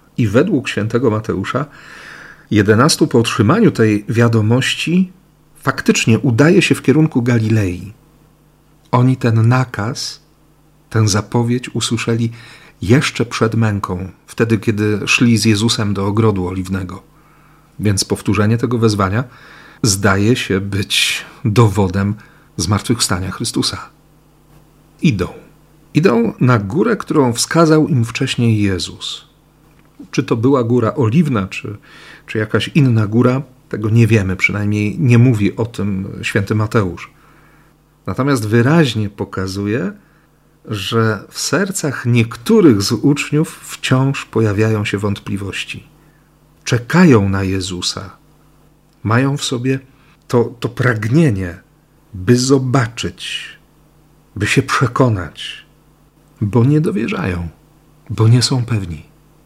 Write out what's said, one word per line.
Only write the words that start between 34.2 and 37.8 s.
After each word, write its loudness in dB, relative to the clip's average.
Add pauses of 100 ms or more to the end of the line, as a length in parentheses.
przynajmniej -2
nie 4
mówi 4
o -2
tym -6 (140)
święty -2
Mateusz. -2 (960)